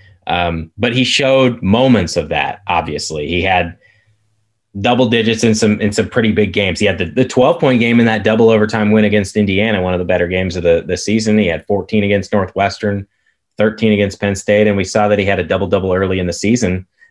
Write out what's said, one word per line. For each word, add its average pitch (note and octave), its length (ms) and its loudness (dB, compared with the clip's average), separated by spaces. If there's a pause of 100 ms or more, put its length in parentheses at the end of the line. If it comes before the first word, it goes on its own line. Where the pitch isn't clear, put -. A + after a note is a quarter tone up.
(260)
Um, E2 500 -4
but A#2 160 -2
he B2+ 120 0
showed C3 580 2
moments A2 540 2
of D2+ 140 -4
that, C#2+ 360 -4
obviously. D#2 640 -4
He F2 140 -2
had F2+ 340 -2 (1040)
double B2 280 0
digits A2+ 340 0
in A2+ 100 4
some, G#2+ 280 0
in G#2+ 100 0
some G2 180 -2
pretty A2+ 220 0
big G2 220 0
games. F#2+ 260 -2
He G#2 80 0
had F#2+ 120 0
the, F2+ 80 -4
the A#2+ 180 0
twelve C3 340 2
point C3 220 2
game A#2 180 2
in A#2 80 4
that A2 160 0
double A2+ 280 4
overtime G#2+ 420 2
win G#2+ 120 4
against G#2 320 0
Indiana, G2+ 460 0
one F#2 120 -2
of F2 40 -2
the F2+ 60 -4
better F2 240 0
games F#2 260 -2
of F2+ 80 -6
the, E2+ 240 2
the F2 100 -4
season. G#2+ 420 0
He G2+ 100 2
had D#2+ 180 -6
fourteen G#2 380 -2
against G2+ 280 -2
Northwestern, G2+ 760 -2 (500)
thirteen G#2+ 340 0
against G2+ 280 0
Penn G2+ 160 -2
State, G#2 320 2
and G2+ 80 0
we G2 80 -2
saw G#2 240 0
that G#2 100 2
he G2+ 60 -2
had G2 160 0
a F2 40 -4
double-double F#2 480 -2
early F#2 280 0
in F2+ 80 -2
the E2+ 40 -4
season G2 540 -2 (240)